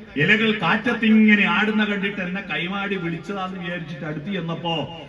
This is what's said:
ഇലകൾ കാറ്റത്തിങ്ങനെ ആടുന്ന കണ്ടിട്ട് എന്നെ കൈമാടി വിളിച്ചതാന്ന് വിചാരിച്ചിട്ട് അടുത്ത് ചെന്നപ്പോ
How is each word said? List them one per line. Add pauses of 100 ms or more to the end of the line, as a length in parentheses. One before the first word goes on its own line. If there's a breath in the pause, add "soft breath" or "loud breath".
(160)
ഇലകൾ
കാറ്റത്തിങ്ങനെ
ആടുന്ന
കണ്ടിട്ട്
എന്നെ
കൈമാടി
വിളിച്ചതാന്ന്
വിചാരിച്ചിട്ട്
അടുത്ത്
ചെന്നപ്പോ